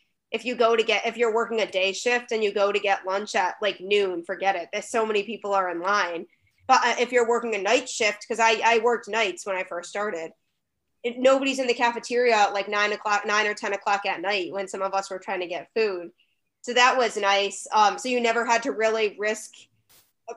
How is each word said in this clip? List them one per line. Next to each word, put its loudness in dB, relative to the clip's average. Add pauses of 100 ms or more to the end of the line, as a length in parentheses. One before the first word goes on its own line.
(320)
if -6
you -4
go 4
to 4
get, 0
if -4
you're 2
working -2
a 0
day 0
shift -2
and -2
you 0
go 2
to 0
get 0
lunch -4
at, 0
like, -4
noon, 0
forget -2
it. -8
There's -6
so 0
many 0
people -8
are 0
in -6
line. -2 (400)
But, 6
uh, 0
if -2
you're 4
working -2
a -4
night 2
shift, -2
'cause -4
I, 4
I 4
worked 0
nights -2
when -4
I -4
first -10
started, -6 (680)
it, -4
nobody's 4
in -2
the 2
cafeteria 2
at, 4
like, -2
nine 2
o'clock, 0
nine 2
or -2
ten -6
o'clock -2
at -4
night -2
when -6
some -8
of -2
us -2
were -6
trying -6
to -4
get -10
food. -2 (500)
So -6
that 6
was 0
nice. 0
Um, 4
so -6
you 0
never 0
had 2
to -2
really 0
risk -4 (840)